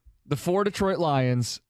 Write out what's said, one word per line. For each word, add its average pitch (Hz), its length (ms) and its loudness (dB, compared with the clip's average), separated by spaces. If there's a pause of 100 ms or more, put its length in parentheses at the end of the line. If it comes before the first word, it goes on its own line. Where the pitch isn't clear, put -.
(260)
the 139 120 -2
four 185 260 0
Detroit 190 360 0
Lions 127 600 0 (100)